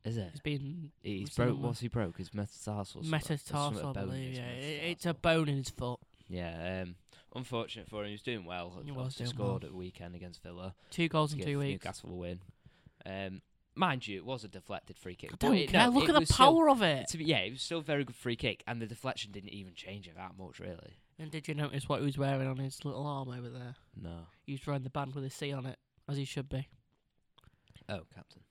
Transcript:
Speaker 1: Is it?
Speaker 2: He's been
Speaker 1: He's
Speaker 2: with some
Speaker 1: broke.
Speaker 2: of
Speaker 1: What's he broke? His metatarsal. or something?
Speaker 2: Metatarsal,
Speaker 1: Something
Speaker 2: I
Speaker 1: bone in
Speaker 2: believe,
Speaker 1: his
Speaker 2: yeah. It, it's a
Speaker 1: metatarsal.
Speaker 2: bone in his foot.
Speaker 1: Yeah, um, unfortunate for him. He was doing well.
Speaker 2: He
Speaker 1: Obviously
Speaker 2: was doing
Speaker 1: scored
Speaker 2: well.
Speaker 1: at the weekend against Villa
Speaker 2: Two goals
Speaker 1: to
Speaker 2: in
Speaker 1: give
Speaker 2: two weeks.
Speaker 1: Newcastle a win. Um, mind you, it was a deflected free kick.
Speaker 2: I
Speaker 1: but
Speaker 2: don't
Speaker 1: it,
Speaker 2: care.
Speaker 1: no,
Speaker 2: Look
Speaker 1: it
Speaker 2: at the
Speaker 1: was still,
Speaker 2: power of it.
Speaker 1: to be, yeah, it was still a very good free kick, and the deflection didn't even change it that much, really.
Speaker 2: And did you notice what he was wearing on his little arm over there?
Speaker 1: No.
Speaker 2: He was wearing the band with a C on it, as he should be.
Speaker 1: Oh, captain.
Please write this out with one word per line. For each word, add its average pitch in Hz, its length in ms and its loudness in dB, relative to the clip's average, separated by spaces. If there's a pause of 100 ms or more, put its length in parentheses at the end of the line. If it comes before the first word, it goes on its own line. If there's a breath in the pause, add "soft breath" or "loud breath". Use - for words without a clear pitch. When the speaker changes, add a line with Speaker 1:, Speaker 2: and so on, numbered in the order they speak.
Speaker 1:
Is 113 140 -2
it? 92 140 -2
Speaker 2:
He's 151 100 -14
been 147 500 -4 (120)
Speaker 1:
He's 101 220 -4
Speaker 2:
with - 80 -8
some 120 120 4
Speaker 1:
broke. 123 120 2
Speaker 2:
of 120 60 -4
Speaker 1:
What's 117 180 -2
he 120 60 -4
broke? 107 300 -2
His 92 160 -10
metatarsal. 104 460 -6
or 98 60 -4
something? - 260 -6
Speaker 2:
Metatarsal, 147 640 -2
Speaker 1:
Something - 100 -4
Speaker 2:
I 135 80 -4
Speaker 1:
bone 98 100 -4
in - 60 -2
Speaker 2:
believe, 131 200 -4
Speaker 1:
his 131 100 -6
Speaker 2:
yeah. 123 80 -8
It, 147 440 -6
it's 175 140 -8
a 170 40 4
Speaker 1:
metatarsal. 156 120 -2
Speaker 2:
bone 165 280 6
in 139 80 2
his 131 120 -2
foot. 123 300 -4 (280)
Speaker 1:
Yeah, 87 560 -4
um, 87 120 -8 (400 soft breath)
unfortunate 117 520 -6
for 107 140 -6
him. 104 60 -4
He 104 60 -6
was 101 100 -12
doing 113 200 -4
well. 90 280 -6 (120)
Speaker 2:
He 143 80 -10
Speaker 1:
Obviously 135 120 -8
Speaker 2:
was 131 120 -4
doing 120 140 -4
Speaker 1:
scored 104 180 -2
Speaker 2:
well. 123 100 2
Speaker 1:
at 71 140 -8
the 92 60 -12
weekend 90 380 -10
against 87 280 -14
Villa 90 300 -10 (180 soft breath)
Speaker 2:
Two 170 160 2
goals 151 220 4
Speaker 1:
to 151 60 -4
Speaker 2:
in 139 40 -4
Speaker 1:
give 117 80 -2
Speaker 2:
two 143 120 0
weeks. 139 260 -2
Speaker 1:
Newcastle 87 260 -6
a 90 40 -8
win. 90 240 -6 (680 soft breath)
Um, 95 360 -6 (320)
mind 147 320 0
you, 101 120 -6
it 85 80 -8
was 120 180 -6
a 101 60 -12
deflected 92 480 -10
free 90 180 -10
kick. - 160 -12
Speaker 2:
I - 80 -10
Speaker 1:
but - 0 -
Speaker 2:
don't - 160 8
Speaker 1:
it, 143 140 4
Speaker 2:
care. 185 160 10
Speaker 1:
no, 247 80 6
Speaker 2:
Look 269 120 8
Speaker 1:
it 339 40 6
Speaker 2:
at 311 40 6
the 302 80 10
Speaker 1:
was 156 120 2
still, 262 200 12
Speaker 2:
power 320 160 10
of 254 120 8
it. 156 280 4
Speaker 1:
to 170 80 -4
be, 160 60 -2
yeah, 151 140 6
it 98 160 2
was 131 80 -8
still 170 180 -2
a 151 40 -4
very 143 200 4
good 123 140 -6
free 120 180 0
kick, - 320 -2
and 117 140 -2
the 113 60 -2
deflection 113 440 -6
didn't 98 200 -12
even 92 240 -12
change 95 320 -10
it 80 100 -18
that 92 200 -10
much, 92 220 -14
really. 90 380 -10 (200)
Speaker 2:
And 156 140 -10
did 156 160 -6
you 160 80 -4
notice 143 320 -2
what 143 140 0
he 147 40 0
was 139 120 0
wearing 135 320 2
on 131 80 -2
his 135 260 -6
little 143 240 -4
arm 139 220 -4
over 123 200 -8
there? 123 260 -10 (200)
Speaker 1:
No. 85 320 -10 (180)
Speaker 2:
He 143 80 -8
was 135 140 -6
wearing 139 160 0
the 131 60 -6
band 139 260 -4
with 139 80 -4
a 135 60 -4
C 143 240 -6
on 131 120 -4
it, 127 120 -8 (320)
as 139 80 0
he 139 80 -2
should 139 240 -6
be. 135 180 -4 (1200)
Speaker 1:
Oh, 95 140 -6 (120)
captain. - 380 -20